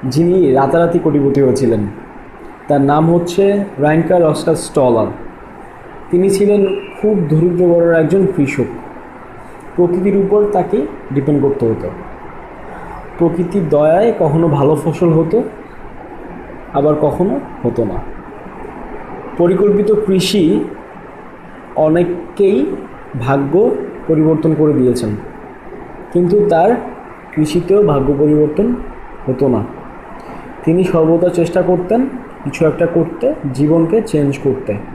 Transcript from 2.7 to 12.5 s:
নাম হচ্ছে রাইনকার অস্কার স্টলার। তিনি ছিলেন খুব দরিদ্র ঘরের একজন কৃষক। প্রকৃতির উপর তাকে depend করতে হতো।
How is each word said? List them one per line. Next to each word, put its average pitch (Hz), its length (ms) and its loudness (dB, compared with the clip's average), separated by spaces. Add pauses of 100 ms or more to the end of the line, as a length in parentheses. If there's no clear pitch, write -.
নাম 156 340 4
হচ্ছে 196 480 2 (140)
রাইনকার 165 460 4
অস্কার 156 320 2
স্টলার। 120 520 2 (1040)
তিনি 180 180 4
ছিলেন 196 360 4 (360)
খুব 208 160 2 (120)
দরিদ্র 170 360 2
ঘরের 170 280 4
একজন 165 420 4
কৃষক। 135 280 0 (1120)
প্রকৃতির 180 420 2
উপর 202 340 4
তাকে 202 340 0 (280)
depend 139 280 2
করতে 139 260 0
হতো। - 220 -2 (1300)